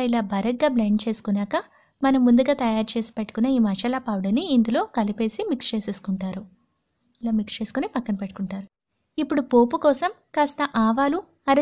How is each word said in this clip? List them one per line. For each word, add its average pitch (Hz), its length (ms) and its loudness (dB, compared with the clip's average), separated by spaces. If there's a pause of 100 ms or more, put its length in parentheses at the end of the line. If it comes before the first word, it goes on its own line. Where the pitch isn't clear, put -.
ఇలా 233 140 0 (100)
బరగ్గా 240 440 0
బ్లెండ్ 214 280 2
చేసుకున్నాక 208 520 -2 (500)
మనం 269 220 4
ముందుగా 262 340 6
తయారు 220 320 0
చేసి 226 240 -6
పెట్టుకున్న 226 400 -2
ఈ - 80 2
మసాలా 240 420 -2
పౌడర్ని 208 360 0 (120)
ఇందులో 233 260 4 (160)
కలిపేసి 220 540 -2
మిక్స్ - 220 -4
చేసేసుకుంటారు. 190 680 -6 (800)
ఇలా 233 180 -2
మిక్స్ 208 200 -6
చేసుకొని 262 380 -4
పక్కన 214 240 -4
పెట్టుకుంటారు. 190 460 -8 (560)
ఇప్పుడు 285 200 0 (100)
పోపు 240 320 6
కోసం 294 280 2 (240)
కాస్త 285 320 0 (160)
ఆవాలు, 277 340 2 (320)
అర 277 100 6